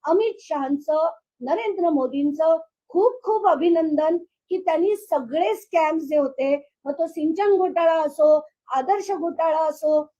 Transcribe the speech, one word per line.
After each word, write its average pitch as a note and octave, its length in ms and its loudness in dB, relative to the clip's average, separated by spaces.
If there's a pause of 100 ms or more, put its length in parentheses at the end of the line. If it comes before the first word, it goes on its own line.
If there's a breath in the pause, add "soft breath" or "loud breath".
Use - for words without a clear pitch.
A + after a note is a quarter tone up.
अमित G4 360 0
शहांचं, D4+ 680 -2 (300)
नरेंद्र F4 500 -2
मोदींचं D4 680 0 (300)
खूप G4 340 0
खूप G#4 240 0
अभिनंदन D#4+ 720 2
की - 400 -8
त्यांनी F#4 380 0
सगळे D#4+ 580 -2
स्कॅम्स D#4+ 500 -2
जे D4+ 120 -2
होते, C#4 520 -2 (160)
मग C#4+ 80 -8
तो E4 140 -4
सिंचन E4+ 500 0
घोटाळा E4 460 2
असो, D4+ 460 2 (260)
आदर्श F#4+ 380 -2
घोटाळा D#4+ 560 -2
असो D4+ 520 -2